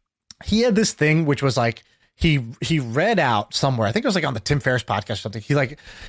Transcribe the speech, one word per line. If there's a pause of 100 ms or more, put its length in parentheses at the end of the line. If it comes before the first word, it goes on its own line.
(440)
he
had
this
thing
which
was
like, (300)
he, (180)
he
read
out
somewhere,
I
think
it
was,
like,
on
the
Tim
Ferriss
podcast
or
something.
He,
like, (300)